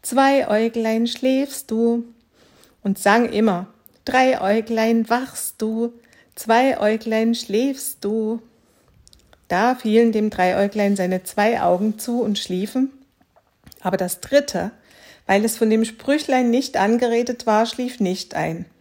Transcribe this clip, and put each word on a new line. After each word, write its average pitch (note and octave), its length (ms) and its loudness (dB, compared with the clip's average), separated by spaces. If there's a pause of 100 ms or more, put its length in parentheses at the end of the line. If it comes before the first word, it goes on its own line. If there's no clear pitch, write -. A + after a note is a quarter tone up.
„Zweiäuglein, A#3 1040 2
schläfst C4 640 -2
du?“, A#3 320 0 (800)
und G3 140 -2
sang A3+ 300 4
immer: G3 380 0 (380)
„Dreiäuglein, A3+ 1040 2
wachst - 500 -4
du? A3+ 340 -4 (440)
Zweiäuglein, A3+ 960 0
schläfst C4 680 -4
du?“ A3 360 -4 (1080)
Da A3 260 2
fielen A3+ 380 2
dem G#3+ 180 0
Dreiäuglein G3+ 640 0
seine F#3 280 -2
zwei A3 360 0
Augen G3+ 380 0
zu A#3+ 240 -4
und G#3 160 -2
schliefen, G#3+ 520 -4 (920)
aber F#3 160 -2
das F3+ 220 -6
dritte, A#3 500 -2 (560)
weil G3 180 2
es A3+ 140 -4
von A3 100 2
dem A3 160 2
Sprüchlein C4 640 0
nicht B3+ 300 0
angeredet A#3 680 0
war, A3 200 4
schlief B3 340 -8
nicht F#3 340 -2
ein. D#3+ 300 -4 (160)